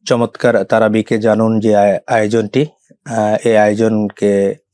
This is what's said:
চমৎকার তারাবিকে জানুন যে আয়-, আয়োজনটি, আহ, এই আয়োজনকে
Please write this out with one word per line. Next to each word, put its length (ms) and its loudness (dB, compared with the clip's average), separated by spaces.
চমৎকার 580 0
তারাবিকে 540 0
জানুন 420 0
যে 160 2
আয়-, 300 2
আয়োজনটি, 600 -2
আহ, 420 -2
এই 80 2
আয়োজনকে 960 0